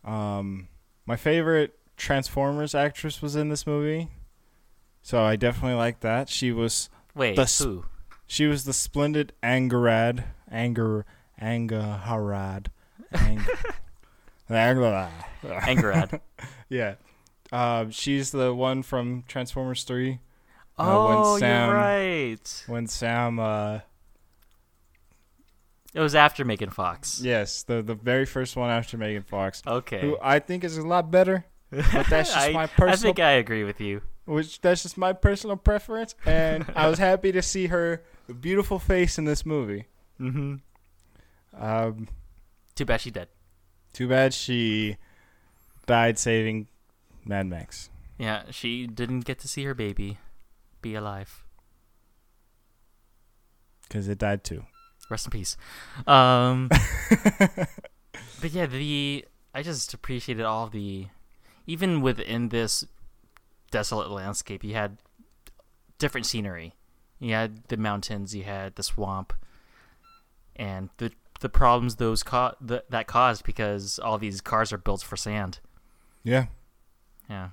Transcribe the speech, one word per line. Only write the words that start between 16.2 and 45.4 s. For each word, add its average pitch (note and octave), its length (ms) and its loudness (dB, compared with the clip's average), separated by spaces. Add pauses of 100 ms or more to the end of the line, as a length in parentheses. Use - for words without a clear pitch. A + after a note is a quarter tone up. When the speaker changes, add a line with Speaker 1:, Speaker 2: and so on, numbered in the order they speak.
Speaker 1:
<laughs> - 40 -20 (400)
Yeah. A2+ 240 -4 (580)
Um, A#2+ 380 0
she's C#3 420 -2
the B2+ 220 2
one C3 280 0
from B2 460 -4
Transformers B2+ 560 -6
three. B2+ 360 -2 (580)
Uh, G3 280 4
when G#3+ 120 4
Speaker 2:
Oh, G#3 200 4
Speaker 1:
Sam, A#2+ 300 4
Speaker 2:
you're G3+ 80 4
right. F#3 920 0
Speaker 1:
when A#2 220 -6
Sam, A#2 500 -2
uh, G#2+ 420 -2 (2000)
Speaker 2:
It D#3 80 -4
was D3+ 160 2
after D3 280 6
Megan G#2+ 260 -2
Fox. F2+ 500 -6
Speaker 1:
Yes, A#2+ 420 0
the, A#2 200 -2
the A2 120 -6
very B2 320 2
first B2+ 300 -6
one B2 140 0
after A#2 280 -2
Megan G#2+ 240 -4
Fox. G2 420 -4
Speaker 2:
Okay. A#2+ 360 -4
Speaker 1:
Who D3 200 0
I C#3 200 4
think F3+ 240 -6
is D#3+ 120 -6
a D#3 60 -6
lot E3 300 0
better, F#3 320 4 (260)
but - 380 4
that's D#3 240 4
Speaker 2:
<laughs> - 20 0
Speaker 1:
just - 20 4
Speaker 2:
I, C#3+ 140 4
Speaker 1:
my D#3+ 160 0
personal F3+ 260 6
Speaker 2:
I F#3+ 40 6
think G3+ 240 2
I D#3 120 8
agree A2+ 300 4
with G#2 180 -4
you. G2+ 220 -4 (220)
Speaker 1:
which, D#3 360 -4
that's F3+ 220 4
just - 160 -10
my F#3 140 2
personal G3+ 440 2
preference, G#3+ 600 0 (100)
and D#3+ 440 4
Speaker 2:
<laughs> - 40 -10
Speaker 1:
I D#3 140 4
was D#3+ 100 4
happy F#3+ 320 4
to F3+ 120 2
see F#3 260 -2
her E3+ 340 0 (380)
beautiful F#3+ 400 0
face F3+ 380 4
in D#3 80 0
this D3 200 0
movie. A#2 400 -4 (340)
Speaker 2:
Mm-hmm. C#3 360 -4 (1040)
Speaker 1:
Um, A2 460 -2 (680)
Speaker 2:
Too C#3+ 100 -4
bad B2 180 2
she A#2 100 -10
dead. F2+ 160 -10 (640)
Speaker 1:
too B2+ 160 -4
bad C3 260 6
she A2 640 0 (880)